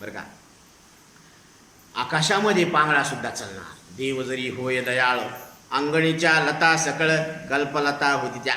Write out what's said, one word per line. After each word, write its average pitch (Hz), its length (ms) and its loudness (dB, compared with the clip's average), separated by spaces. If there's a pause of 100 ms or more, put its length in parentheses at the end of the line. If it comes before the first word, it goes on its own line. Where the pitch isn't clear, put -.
बरं 104 100 -14
का, 98 140 -14 (1700)
आकाशामध्ये 185 720 2
पांगळा 151 400 4
सुद्धा 120 260 -6
चालणार. 95 680 -14
"देव 131 260 -4
जरी 127 260 -4
होय 127 320 -2
दयाळ, 127 380 2 (520)
अंगणीच्या 160 680 2
लता 156 360 2
सकळ 156 340 0 (400)
कल्पलता 143 640 0
होती." 123 260 -4
त्या 120 180 -2